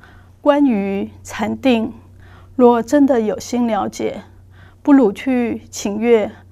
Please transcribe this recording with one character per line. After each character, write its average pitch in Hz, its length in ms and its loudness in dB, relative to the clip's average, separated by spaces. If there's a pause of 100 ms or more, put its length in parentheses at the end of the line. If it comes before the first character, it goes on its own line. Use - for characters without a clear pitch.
(400)
关 285 260 2
于 202 440 -2 (120)
禅 220 360 -8
定， 233 340 0 (640)
若 240 260 4
真 277 240 2
的 262 140 2
有 214 180 -2
心 240 300 -4
了 214 220 -4
解， - 340 -8 (580)
不 294 120 4
如 247 180 4
去 233 580 -4
请 208 300 -8
阅 226 320 2 (200)